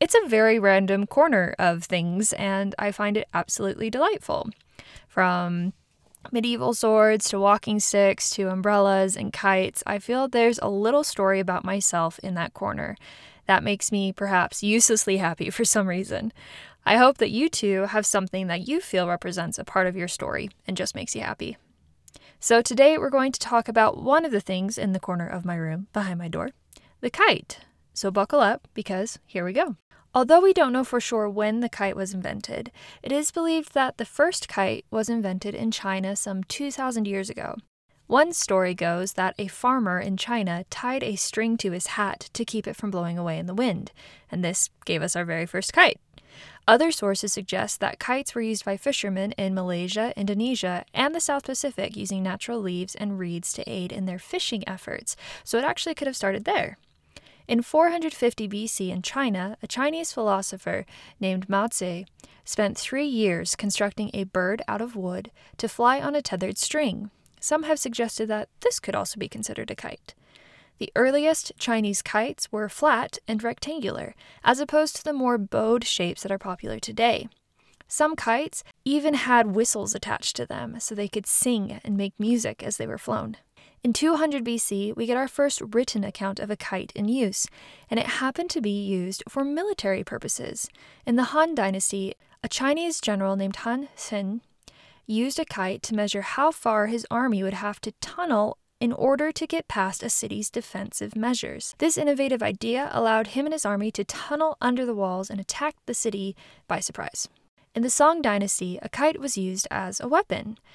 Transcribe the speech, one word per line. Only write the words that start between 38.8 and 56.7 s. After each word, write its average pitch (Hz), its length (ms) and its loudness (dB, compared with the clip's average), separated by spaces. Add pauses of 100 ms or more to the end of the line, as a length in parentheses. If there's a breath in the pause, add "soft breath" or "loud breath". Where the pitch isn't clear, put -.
that 185 240 0
a 202 80 -4
farmer 214 540 2
in 196 180 -2
China 190 540 -2
tied 262 320 -4
a 214 120 -2
string 226 420 -2
to 185 160 -2
his 180 140 -4
hat - 460 -4
to 233 100 -4
keep 220 240 -4
it 226 80 -8
from 208 140 -6
blowing 170 300 -2
away 165 180 -2
in 165 80 -6
the 180 80 -6
wind, 196 380 -2 (400 loud breath)
and 180 120 -2
this 175 280 -2 (120)
gave 165 200 -2
us 175 120 -4
our 175 100 -2
very 165 200 -4
first - 280 -4
kite. 339 260 6 (680 loud breath)
Other 302 240 8
sources 202 400 -2
suggest 196 480 -4
that - 200 -2
kites 254 340 -4
were 233 80 -2
used 220 240 -2
by 202 120 -2
fishermen 202 560 -2
in 190 200 -2
Malaysia, 185 640 -2
Indonesia, 202 720 -2
and 277 220 0
the 330 80 -2
South 277 220 -2
Pacific 254 520 -4
using 190 280 -4
natural 208 360 -4
leaves 180 360 -4
and 202 240 -6
reeds 175 340 -6
to - 160 -8
aid 180 220 -6
in 185 160 -4
their 185 120 -6
fishing - 480 -6
efforts, - 480 -8 (280 loud breath)
so - 160 0
it 254 40 0
actually 330 300 -2
could 294 140 -4
have 262 100 -4
started 196 280 -2
there. - 340 0 (680 loud breath)